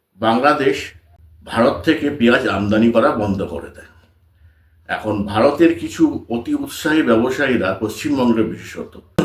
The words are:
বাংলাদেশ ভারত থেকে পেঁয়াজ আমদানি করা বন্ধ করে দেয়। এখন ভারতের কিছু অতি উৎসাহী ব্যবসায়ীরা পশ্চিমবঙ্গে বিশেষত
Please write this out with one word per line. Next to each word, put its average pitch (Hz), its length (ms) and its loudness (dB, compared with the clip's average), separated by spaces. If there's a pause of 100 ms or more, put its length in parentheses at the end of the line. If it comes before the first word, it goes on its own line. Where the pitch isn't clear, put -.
(200)
বাংলাদেশ 135 720 0 (520)
ভারত 117 400 0
থেকে 151 260 0
পেঁয়াজ 117 380 2
আমদানি 104 440 2
করা 117 180 4
বন্ধ 101 320 -2
করে 73 260 -10
দেয়। - 220 -20 (1000)
এখন 104 360 -4
ভারতের 143 540 2
কিছু 156 520 0
অতি 120 240 -4
উৎসাহী 151 480 -2
ব্যবসায়ীরা 120 800 0
পশ্চিমবঙ্গে 120 600 0
বিশেষত - 580 -8 (240)